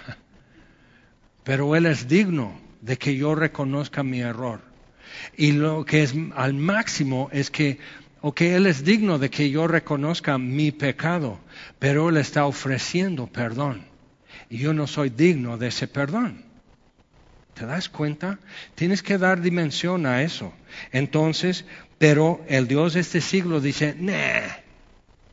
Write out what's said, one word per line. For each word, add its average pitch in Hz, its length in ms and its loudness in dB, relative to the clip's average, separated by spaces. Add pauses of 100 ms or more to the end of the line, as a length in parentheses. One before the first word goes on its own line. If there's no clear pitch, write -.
<laughs> - 1400 -20
Pero 143 320 0
Él 170 100 4
es 135 220 0
digno 156 520 2 (220)
de 123 160 -4
que 143 180 -2
yo 147 200 0
reconozca 143 680 -2
mi 131 160 -4
error. 120 420 -6 (760)
Y 147 160 6
lo 156 320 0
que 151 180 4
es 127 100 0 (220)
al 135 180 0
máximo 139 800 -2
es 139 200 -2
que, 143 280 0 (420)
ok, 151 200 -4
Él 180 260 4
es 139 160 2
digno 196 360 4
de 131 100 0
que 147 200 0
yo 156 180 0
reconozca 151 680 0
mi 135 340 0
pecado, 143 680 -4 (400)
pero 147 300 2
Él 160 80 4
está 143 280 0
ofreciendo 135 840 -2
perdón. 123 580 -6 (640)
Y 117 80 -10
yo 147 160 0
no 151 140 -2
soy 143 220 -2
digno 123 480 2
de 120 100 -4
ese 120 200 -4
perdón. 151 580 -4 (1080)
¿Te - 120 -12
das 160 240 -6
cuenta? 151 500 -4 (360)
Tienes 185 280 0
que 202 140 0
dar 185 240 4
dimensión 170 640 0
a 127 180 2
eso. 123 300 -6 (380)
Entonces, 156 760 0 (320)
pero 156 500 6
el 131 200 2
Dios 147 260 2
de 180 80 2
este 170 200 0
siglo 170 380 0
dice, 143 380 0
"Nah, 156 580 -2 (760)